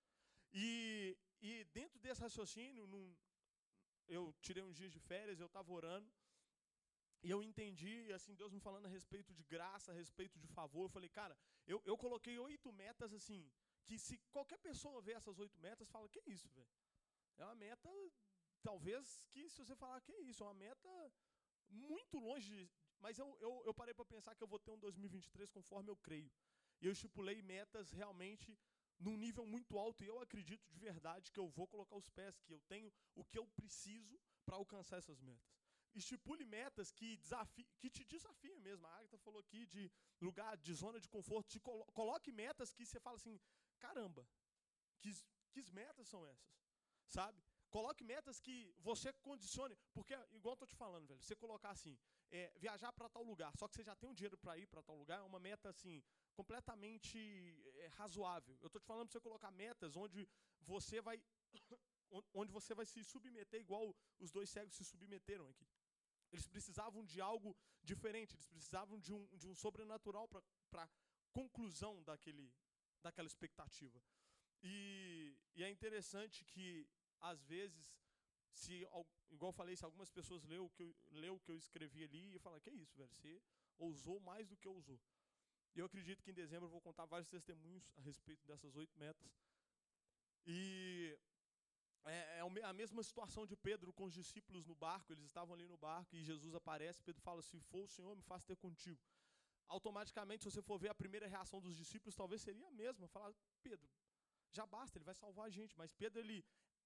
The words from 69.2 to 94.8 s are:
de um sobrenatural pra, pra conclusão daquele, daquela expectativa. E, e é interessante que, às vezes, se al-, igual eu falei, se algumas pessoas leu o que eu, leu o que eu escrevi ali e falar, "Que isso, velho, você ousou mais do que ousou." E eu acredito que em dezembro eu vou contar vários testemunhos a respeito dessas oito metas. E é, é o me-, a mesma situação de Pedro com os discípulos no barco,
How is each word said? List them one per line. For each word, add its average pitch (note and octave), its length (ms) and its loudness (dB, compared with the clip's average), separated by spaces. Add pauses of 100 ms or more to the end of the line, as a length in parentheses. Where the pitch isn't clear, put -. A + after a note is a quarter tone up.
de E3 100 -6
um F#3 80 -4
sobrenatural G#3+ 720 2
pra, F#3+ 140 -8 (280)
pra E3 200 -2 (420)
conclusão G#3 720 2
daquele, D3 500 -4 (500)
daquela E3+ 260 2
expectativa. C3+ 720 -4 (600)
E, F#3 720 0 (180)
e E3+ 80 2
é G3 80 6
interessante G#3 720 0
que, F3+ 440 -2 (320)
às E3 240 0
vezes, D#3+ 520 -2 (560)
se F3+ 340 0
al-, E3+ 200 0 (240)
igual D#3+ 200 2
eu E3+ 40 0
falei, F3+ 220 0
se F3+ 80 -2
algumas E3+ 260 -4
pessoas E3+ 340 -4
leu F3 220 0
o E3+ 40 -4
que - 120 -6
eu, E3+ 120 -4 (180)
leu E3+ 240 0
o F3+ 40 -6
que E3+ 120 -4
eu E3 40 0
escrevi D#3 480 -4
ali F3 300 -6
e E3+ 40 -4
falar, E3 220 -4
"Que A#3 100 -4
isso, E3+ 280 -4
velho, B2+ 160 -6
você E3 260 -6 (380)
ousou E3 400 4
mais G3 300 -2
do F#3+ 80 -10
que F#3+ 120 -6
ousou." C#3+ 320 -4 (720)
E D#3+ 40 2
eu F3 80 6
acredito F#3+ 360 -2
que F#3+ 80 -6
em F#3 40 -2
dezembro E3+ 320 -2
eu E3 40 -2
vou E3+ 100 -6
contar E3 260 -4
vários E3 220 0
testemunhos E3+ 680 -6
a D3 40 -12
respeito C#3+ 440 -6
dessas C#3+ 320 -10
oito D#3 220 -6
metas. D3+ 320 -6 (1160)
E F3+ 720 2 (880)
é, E3 340 0
é E3+ 60 4
o F3+ 60 2
me-, G3+ 120 0
a F#3+ 100 2
mesma G#3+ 300 0
situação G#3+ 440 0
de G3+ 100 -2
Pedro F#3+ 360 2
com F#3+ 120 0
os F3 100 0
discípulos F3+ 520 -4
no E3+ 80 -6
barco, E3 380 2